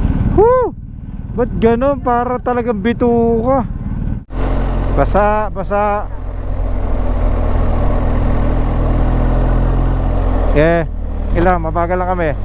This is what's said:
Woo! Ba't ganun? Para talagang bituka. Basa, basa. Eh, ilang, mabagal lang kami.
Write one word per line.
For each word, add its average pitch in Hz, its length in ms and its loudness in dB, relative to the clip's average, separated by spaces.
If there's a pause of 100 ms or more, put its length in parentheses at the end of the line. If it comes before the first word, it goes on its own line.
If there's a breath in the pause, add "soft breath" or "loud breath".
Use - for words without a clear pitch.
(360)
Woo! 466 400 4 (560)
Ba't 240 160 -2 (160)
ganun? 247 400 2
Para 247 400 0
talagang 240 400 -2
bituka. 233 800 2 (1400)
Basa, 208 480 2
basa. 202 560 -2 (4000)
Eh, 165 240 2 (560)
ilang, 175 240 2
mabagal 170 320 -2
lang 180 160 -2
kami. 175 180 0 (160)